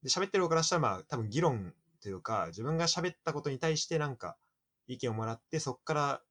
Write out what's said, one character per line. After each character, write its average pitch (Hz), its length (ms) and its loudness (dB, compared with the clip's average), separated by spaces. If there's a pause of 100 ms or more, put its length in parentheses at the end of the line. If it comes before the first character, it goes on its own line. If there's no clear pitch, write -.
で、 135 60 -8
喋 190 180 2
っ - 20 -8
て - 80 2
る 185 60 6
方 170 60 2
か 165 60 4
ら 160 80 4
し - 60 2
た 180 60 2
ら、 165 60 4
ま 110 160 4
あ、 92 80 -10
多 143 120 -4
分 113 100 -2
議 123 140 0
論 113 320 2 (280)
と 104 80 -10
い - 20 -4
う 92 100 -6
か、 104 280 0
自 82 120 -10
分 151 160 0
が 165 80 2
喋 175 260 0
っ - 140 -18
た 156 80 -2
こ 143 80 -4
と 147 80 -2
に 135 80 -4
対 160 200 2
し - 100 -4
て 165 100 -2
な 151 100 0
ん 135 80 -4
か - 220 -10 (480)
意 123 120 -8
見 127 120 -2
を 107 60 -2
も 113 100 -2
ら 113 80 -2
っ 117 80 -10
て、 - 180 -4
そ 139 120 -4
っ - 120 -8
か 156 120 -2
ら 143 360 0